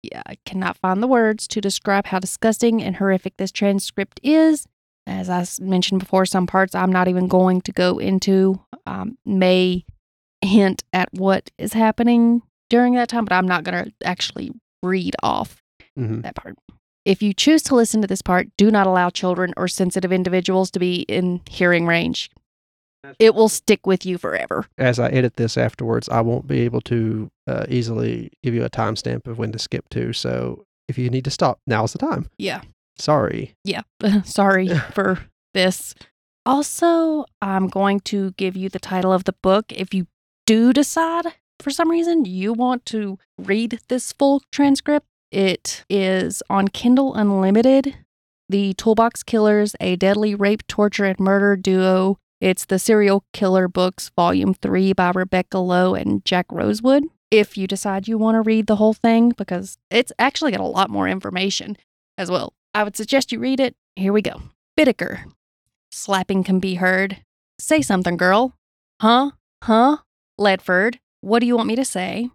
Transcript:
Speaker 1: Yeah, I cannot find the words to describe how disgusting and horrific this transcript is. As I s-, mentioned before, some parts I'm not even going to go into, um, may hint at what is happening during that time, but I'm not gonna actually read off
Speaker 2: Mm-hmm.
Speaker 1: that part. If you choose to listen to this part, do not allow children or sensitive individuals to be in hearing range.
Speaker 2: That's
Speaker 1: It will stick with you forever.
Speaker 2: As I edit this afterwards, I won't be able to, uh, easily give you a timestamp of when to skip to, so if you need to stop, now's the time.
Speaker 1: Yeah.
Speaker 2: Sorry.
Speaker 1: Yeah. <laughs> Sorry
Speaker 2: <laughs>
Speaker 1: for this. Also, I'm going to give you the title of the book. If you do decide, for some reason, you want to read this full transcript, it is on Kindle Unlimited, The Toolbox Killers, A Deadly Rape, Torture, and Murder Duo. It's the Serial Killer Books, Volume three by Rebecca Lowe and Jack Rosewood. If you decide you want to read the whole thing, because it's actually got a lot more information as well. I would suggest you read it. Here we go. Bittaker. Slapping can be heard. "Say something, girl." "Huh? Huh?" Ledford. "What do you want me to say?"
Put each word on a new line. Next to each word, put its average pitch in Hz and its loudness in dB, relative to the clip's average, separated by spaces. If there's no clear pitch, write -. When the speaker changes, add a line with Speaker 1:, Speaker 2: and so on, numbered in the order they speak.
Speaker 1:
Yeah, - -14
I - -18
cannot 185 -6
find 185 -2
the 240 0
words 226 2
to 214 -6
describe 196 -2
how 185 -2
disgusting 220 0
and 180 -6
horrific 190 -2
this 190 -6
transcript 196 -4
is. 311 2
As 185 -6
I 180 0
s-, - -8
mentioned 190 0
before, 190 2
some 180 0
parts 190 0
I'm 185 0
not 185 2
even 180 0
going 185 4
to - -10
go 180 0
into, 190 2
um, 190 -10
may 185 2
hint 196 4
at 185 0
what 190 0
is 220 -8
happening 233 2
during 247 4
that 240 -2
time, 233 -4
but 196 -2
I'm 185 2
not 175 -2
gonna 175 -6
actually - -6
read 180 -2
off - -4
Speaker 2:
Mm-hmm. 113 -4
Speaker 1:
that - -14
part. - -16
If 196 0
you 208 0
choose 311 4
to 277 0
listen 226 2
to 202 -2
this 190 -4
part, 180 0
do 208 6
not 208 4
allow 180 2
children 180 -4
or 180 -4
sensitive 180 -2
individuals 185 0
to 185 -4
be 180 -2
in 180 -2
hearing 175 2
range. 170 -2
Speaker 2:
That's 139 -20
Speaker 1:
It 220 8
will 220 4
stick - 0
with 185 0
you 180 -6
forever. - -4
Speaker 2:
As 123 0
I 120 0
edit 127 0
this 117 -2
afterwards, 117 -2
I 117 0
won't 120 -2
be 135 -2
able 120 -2
to, 113 -4
uh, 113 -4
easily 117 -4
give 123 -2
you 117 -2
a 120 -4
timestamp 117 -6
of 117 -12
when 110 -4
to 110 -10
skip - -8
to, 120 -6
so 62 -6
if 127 -6
you 123 -2
need 127 -4
to 139 -4
stop, - -2
now's 110 0
the - -12
time. 277 -4
Speaker 1:
Yeah. - -8
Speaker 2:
Sorry. - -2
Speaker 1:
Yeah. - -6
<laughs> 208 2
Sorry 196 2
Speaker 2:
<laughs> 165 -2
Speaker 1:
for 190 -2
this. 185 -2
Also, 311 0
I'm 190 -2
going 196 0
to 196 -4
give 190 -6
you 190 -6
the 185 -10
title 185 -2
of 185 0
the 190 -2
book. 190 2
If - -8
you 185 -4
do 226 6
decide, 330 0
for - -6
some 320 0
reason, 339 0
you 185 -4
want 247 -2
to 208 -6
read 220 -2
this - -4
full 277 2
transcript, 285 2
it - -2
is 190 -2
on 196 0
Kindle 262 2
Unlimited, 214 2
The 196 -2
Toolbox 226 0
Killers, 208 2
A 180 -2
Deadly 202 0
Rape, 202 0
Torture, 208 0
and 190 -2
Murder 196 4
Duo. 185 2
It's 190 0
the 190 0
Serial 202 4
Killer 185 2
Books, 180 -2
Volume 185 2
three 190 0
by 180 2
Rebecca 185 -2
Lowe 180 2
and - -4
Jack 185 -2
Rosewood. 233 2
If 208 2
you 190 -4
decide 196 -6
you 226 -2
want 220 2
to 226 2
read 220 2
the 214 2
whole 214 4
thing, 233 4
because 190 -8
it's 240 0
actually 277 0
got 196 -4
a 185 -4
lot 185 -2
more 202 -2
information 190 -6
as 180 -8
well. 180 -4
I 214 0
would 208 -8
suggest 254 -2
you 226 -8
read 262 -2
it. 254 -2
Here 190 -2
we 208 2
go. - -8
Bittaker. 240 0
Slapping 190 -2
can 190 0
be 185 -4
heard. 185 -2
"Say 311 0
something, 180 -2
girl." 196 2
"Huh? 247 2
Huh?" 240 4
Ledford. 196 0
"What 214 2
do 247 0
you 240 2
want 226 0
me 220 -2
to 262 -2
say?" 190 -6